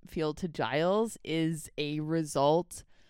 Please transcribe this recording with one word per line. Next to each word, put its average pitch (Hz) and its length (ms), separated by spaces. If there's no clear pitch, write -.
feel 156 280
to 185 140
Giles 165 760
is 160 540
a 151 220
result 151 840